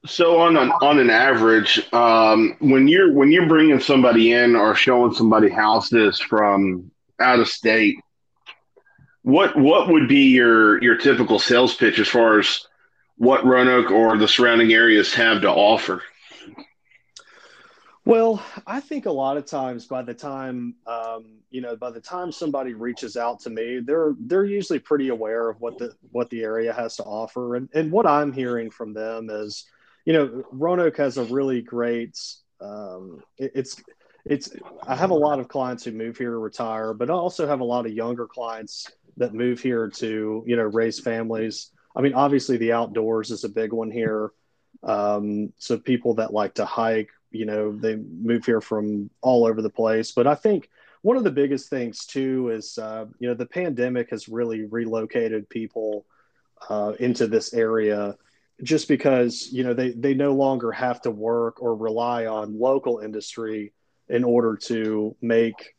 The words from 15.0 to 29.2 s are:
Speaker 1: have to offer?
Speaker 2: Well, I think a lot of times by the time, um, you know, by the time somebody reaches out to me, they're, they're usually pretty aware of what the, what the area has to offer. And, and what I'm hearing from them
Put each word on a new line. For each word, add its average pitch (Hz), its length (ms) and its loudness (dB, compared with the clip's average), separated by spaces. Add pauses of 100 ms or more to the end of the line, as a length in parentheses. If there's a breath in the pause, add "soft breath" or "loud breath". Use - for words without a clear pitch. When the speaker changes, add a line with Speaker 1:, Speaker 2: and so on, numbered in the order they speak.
Speaker 1:
have 113 280 2
to 98 100 2
offer? 104 500 2 (2000 loud breath)
Speaker 2:
Well, 226 400 2 (220 loud breath)
I 247 140 -10
think 277 260 -12
a 190 60 -4
lot 135 260 -4
of 143 80 -10
times 127 400 -10
by 127 160 -10
the 120 140 -14
time, 127 580 -12 (140)
um, 113 540 -12 (100)
you 127 100 -12
know, 120 140 -12
by 120 160 -12
the 113 100 -18
time 180 300 -12
somebody 139 420 -8
reaches 117 420 -12
out 120 260 -6
to 120 100 -14
me, 117 280 -8
they're, 147 400 -2
they're 170 260 -2
usually 202 340 -4
pretty 139 300 -2
aware 113 380 -4
of 110 140 -8
what 120 160 -10
the, 120 160 -12 (180)
what 123 200 -6
the 117 100 -10
area 113 320 -6
has 117 220 -8
to - 80 -14
offer. 117 540 -10
And, 131 180 -10
and 160 160 -2
what 208 160 0
I'm 147 260 0
hearing 120 380 -6
from 107 240 -14
them 110 340 -10